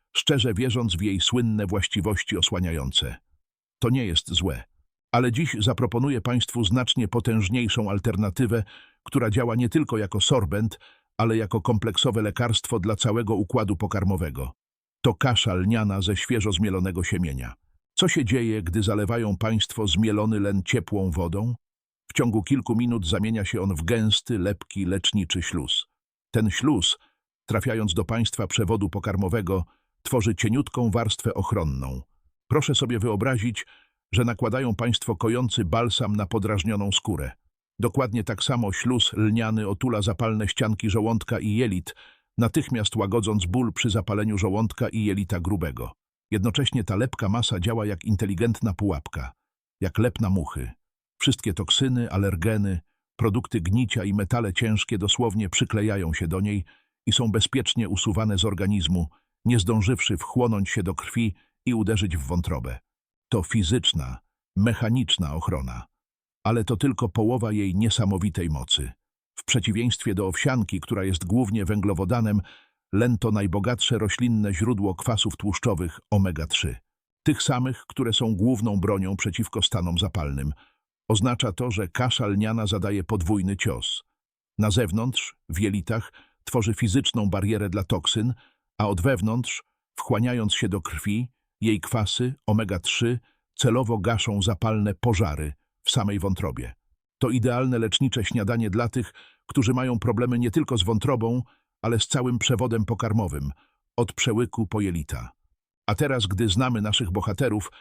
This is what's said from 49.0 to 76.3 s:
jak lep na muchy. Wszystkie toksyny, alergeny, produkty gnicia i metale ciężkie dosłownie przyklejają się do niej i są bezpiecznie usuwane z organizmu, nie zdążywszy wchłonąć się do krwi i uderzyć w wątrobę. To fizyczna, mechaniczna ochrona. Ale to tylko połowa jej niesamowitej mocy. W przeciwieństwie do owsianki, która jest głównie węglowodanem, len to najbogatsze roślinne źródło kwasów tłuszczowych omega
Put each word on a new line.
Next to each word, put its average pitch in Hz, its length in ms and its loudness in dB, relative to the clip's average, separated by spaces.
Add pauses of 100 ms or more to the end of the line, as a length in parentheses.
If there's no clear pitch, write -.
jak 92 180 -4
lep 113 220 0
na 104 100 2
muchy. 71 400 -2 (500)
Wszystkie - 340 0
toksyny, 123 560 0
alergeny, 98 680 0 (360)
produkty 113 440 0
gnicia 110 440 0
i 98 100 0
metale 104 380 0
ciężkie 110 460 0
dosłownie 104 500 0
przyklejają 101 640 0
się 87 140 -2
do 92 120 0
niej 101 240 0 (420)
i 110 60 2
są 117 180 2
bezpiecznie 113 580 0
usuwane 104 500 0
z 87 60 2
organizmu, 95 640 2 (360)
nie 120 140 6
zdążywszy 107 580 2
wchłonąć 113 540 0
się 107 120 0
do 90 120 -2
krwi 110 400 -2 (320)
i 123 80 2
uderzyć 101 420 0
w 69 100 -4
wątrobę. 67 520 -2 (500)
To 104 140 0
fizyczna, 80 760 0 (380)
mechaniczna 110 800 0
ochrona. 64 520 -4 (580)
Ale 113 200 2
to 117 120 -2
tylko 123 320 0
połowa 110 440 0
jej 101 220 0
niesamowitej 98 760 2
mocy. 65 420 -4 (420)
W - 100 -18
przeciwieństwie 113 720 0
do 95 120 -2
owsianki, 101 540 0
która 98 240 -4
jest 95 200 -2
głównie 107 400 2
węglowodanem, 104 760 2 (540)
len 117 240 4
to 110 120 0
najbogatsze 104 680 0
roślinne 107 560 2
źródło 101 400 0
kwasów 107 420 -2
tłuszczowych 95 640 -2 (100)
omega 90 360 2